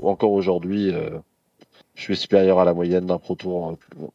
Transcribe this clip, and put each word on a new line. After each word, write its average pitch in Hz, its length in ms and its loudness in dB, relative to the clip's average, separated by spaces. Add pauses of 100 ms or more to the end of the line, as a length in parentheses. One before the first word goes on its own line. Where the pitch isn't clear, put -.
encore 101 280 0
aujourd'hui, 95 600 -2
euh, 82 180 -6 (840)
je - 80 -16
suis 98 140 -4
supérieur 95 420 4
à 92 60 6
la 87 100 4
moyenne 87 320 0
d'un 90 120 -2
Pro 90 180 -8
Tour 90 280 -6
en, 82 140 -10 (360)